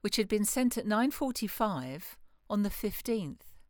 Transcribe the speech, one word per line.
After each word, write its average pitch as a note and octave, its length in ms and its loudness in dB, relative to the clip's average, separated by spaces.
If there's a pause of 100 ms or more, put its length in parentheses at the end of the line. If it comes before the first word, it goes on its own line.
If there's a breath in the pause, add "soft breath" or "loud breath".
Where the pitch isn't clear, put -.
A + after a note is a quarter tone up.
which - 160 -2
had A3 100 4
been G#3 180 2
sent B3 320 2
at A#3 80 -2
nine A3 280 4
forty-five F#3+ 1040 -2 (300)
on G#3 160 2
the G3+ 60 0
fifteenth. - 840 -4 (160)